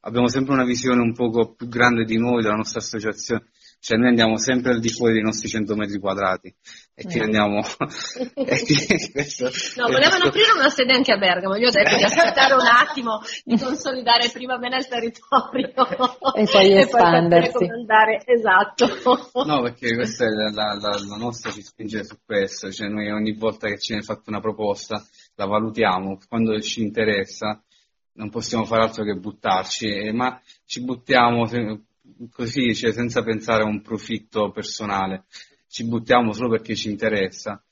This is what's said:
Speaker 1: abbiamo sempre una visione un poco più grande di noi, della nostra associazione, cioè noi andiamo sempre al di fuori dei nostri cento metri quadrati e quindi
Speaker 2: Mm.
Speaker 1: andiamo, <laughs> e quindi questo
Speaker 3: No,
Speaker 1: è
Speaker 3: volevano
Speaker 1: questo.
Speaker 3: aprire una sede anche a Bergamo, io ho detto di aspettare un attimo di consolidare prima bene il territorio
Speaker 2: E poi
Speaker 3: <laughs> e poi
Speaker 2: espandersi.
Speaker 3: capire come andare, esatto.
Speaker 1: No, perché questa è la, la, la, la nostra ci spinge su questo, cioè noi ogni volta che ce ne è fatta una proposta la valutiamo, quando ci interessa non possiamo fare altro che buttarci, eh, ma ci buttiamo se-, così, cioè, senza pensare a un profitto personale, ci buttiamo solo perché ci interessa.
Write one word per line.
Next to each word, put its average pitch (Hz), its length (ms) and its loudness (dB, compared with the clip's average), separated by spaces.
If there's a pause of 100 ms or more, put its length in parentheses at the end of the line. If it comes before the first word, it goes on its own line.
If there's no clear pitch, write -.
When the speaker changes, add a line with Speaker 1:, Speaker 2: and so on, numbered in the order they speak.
Speaker 1:
abbiamo 120 280 0
sempre 135 260 -2
una 131 100 2
visione 123 360 0
un 117 140 0
poco 117 400 0
più 120 140 -14
grande 120 360 2
di 113 140 -2
noi, 120 240 0
della 107 140 0
nostra 110 240 -6
associazione, 107 640 -6 (360)
cioè - 180 0
noi 123 120 6
andiamo 113 280 4
sempre 123 340 0
al 117 80 2
di 117 100 0
fuori 113 240 2
dei 110 80 2
nostri 110 260 -4
cento 107 260 -2
metri 104 240 -4
quadrati 95 560 -4 (400)
e - 80 -20
quindi 175 180 -6
Speaker 2:
Mm. - 20 -2
Speaker 1:
andiamo, 104 400 0
<laughs> - 720 -8
e 131 280 -2
quindi - 500 0
questo 139 320 -6 (360)
Speaker 3:
No, 240 80 0
Speaker 1:
è 233 40 2
Speaker 3:
volevano 269 160 4
Speaker 1:
questo. 359 200 2
Speaker 3:
aprire 440 280 4
una 277 120 4
sede 254 240 2
anche 254 200 4
a 208 60 4
Bergamo, 190 380 0
io 233 100 2
ho 247 60 4
detto 294 240 4
di 196 80 2
aspettare 269 500 4
un 262 120 6
attimo 240 540 2 (240)
di 233 140 2
consolidare 254 720 0
prima 247 280 -8
bene 247 180 -4
il 262 100 -2
territorio 240 840 -2
Speaker 2:
E - 40 -14
poi 254 180 2
Speaker 3:
<laughs> 233 540 0
e - 20 2
poi 196 300 6
Speaker 2:
espandersi. 170 720 6
Speaker 3:
capire - 20 -12
come 190 200 0
andare, 220 520 2
esatto. 214 600 4 (600)
Speaker 1:
No, 147 160 2
perché 117 340 -2
questa 117 300 -2
è - 20 2
la, 107 220 0
la, 107 300 -4
la, 104 100 -4 (180)
la 101 80 -12
nostra 117 340 -8
ci 104 120 -12
spinge 107 420 -10
su - 200 -18
questo, 98 460 -4
cioè 104 180 -10
noi 107 220 -6
ogni 107 220 -2
volta 107 340 -4
che 104 140 -4
ce - 140 -6
ne 107 60 -4
è - 40 -12
fatta 107 220 -10
una 107 140 -6
proposta 107 600 -6 (320)
la 101 120 -6
valutiamo, 101 720 0 (100)
quando 113 320 0
ci 113 220 -6
interessa 107 800 -2 (540)
non 110 160 -12
possiamo 113 340 -4
fare 113 180 2
altro 110 200 -2
che 104 120 -2
buttarci, 95 760 -4
eh, 104 240 -6
ma 123 260 -4 (280)
ci 123 180 -10
buttiamo 120 640 2
se-, 107 340 -4 (500)
così, 120 440 -2
cioè, 110 180 0
senza 120 300 -2
pensare 110 400 0
a 107 40 0
un 107 140 -4
profitto 107 720 -4
personale, 107 720 -6 (420)
ci - 200 -10
buttiamo 117 480 2
solo 117 160 -4
perché 110 260 -4
ci 107 140 -6
interessa. 101 800 -4